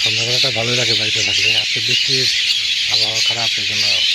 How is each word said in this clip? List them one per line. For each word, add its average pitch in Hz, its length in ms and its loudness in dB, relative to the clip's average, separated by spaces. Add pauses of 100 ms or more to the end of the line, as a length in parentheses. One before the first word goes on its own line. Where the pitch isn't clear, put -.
সন্ধ্যাবেলাটা 120 480 0
ভালোই 117 240 -2
লাগে 123 180 0
বাড়িতে 110 300 0
থাকলে। - 320 2
আজকে - 240 0
বৃষ্টির 127 460 0 (680)
আবহাওয়া - 280 0
খারাপ, - 400 0
এই - 60 -4
জন্য - 220 0 (280)